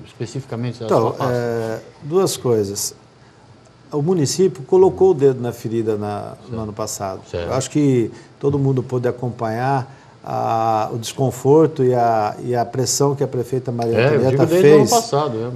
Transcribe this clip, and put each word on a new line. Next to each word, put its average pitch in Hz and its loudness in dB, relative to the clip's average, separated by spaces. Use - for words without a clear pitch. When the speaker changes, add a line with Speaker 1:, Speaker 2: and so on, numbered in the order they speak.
Speaker 1:
especificamente 120 -10
da 113 -10
Speaker 2:
Então, 135 2
Speaker 1:
sua 117 0
pasta? 127 -4
Speaker 2:
é, 117 -4
duas 175 0
coisas. 104 -2
O 147 -2
município 175 0
colocou 190 4
o - 2
dedo 131 2
na 120 -4
ferida 110 -4
na, 104 -8
no - -20
Speaker 1:
Certo. 113 -8
Speaker 2:
ano 107 -8
passado. 101 -8
Speaker 1:
Certo. 87 -6
Speaker 2:
Eu 113 -4
acho 127 -4
que 131 2
todo 143 0
mundo 135 2
pôde 123 -4
acompanhar 123 -4
a, 113 0
o 127 -6
desconforto 135 2
e 123 4
a, 113 2
e 123 -4
a 117 0
pressão 135 0
que 139 -4
a 127 -2
prefeita 123 -4
Maria 117 0
Speaker 1:
É, - 4
eu 123 4
Speaker 2:
Antonieta 131 2
Speaker 1:
digo 143 4
desde 170 4
o 151 10
ano - 8
Speaker 2:
fez, 131 4
Speaker 1:
passado, 147 0